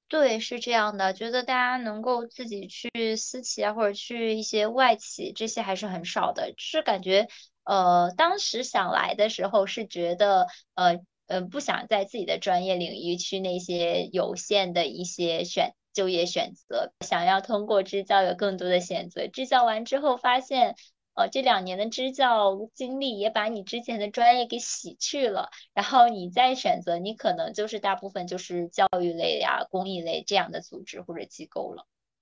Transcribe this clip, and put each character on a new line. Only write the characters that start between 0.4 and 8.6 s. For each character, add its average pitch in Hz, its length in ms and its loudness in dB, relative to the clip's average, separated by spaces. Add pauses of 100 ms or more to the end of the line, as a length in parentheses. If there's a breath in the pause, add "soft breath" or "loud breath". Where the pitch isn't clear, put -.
这 240 120 -6
样 214 260 2
的， 190 160 2
觉 220 160 -8
得 247 140 0
大 262 100 -2
家 254 240 2
能 220 240 -6
够 240 240 -2
自 240 220 -12
己 202 200 -10
去 226 500 -4
私 254 240 -8
企 220 220 -4
啊， 208 100 0
或 220 120 0
者 202 80 2
去 226 400 -4
一 220 80 -4
些 214 260 0
外 240 280 4
企， - 380 -10
这 226 140 -6
些 220 140 -6
还 190 140 -2
是 196 100 -6
很 180 200 -6
少 180 260 -2
的。 - 220 -4
就 - 40 -20
是 - 240 -4
感 202 200 0
觉， 190 260 4 (380 loud breath)
呃， 180 520 4
当 349 220 4
时 240 240 -4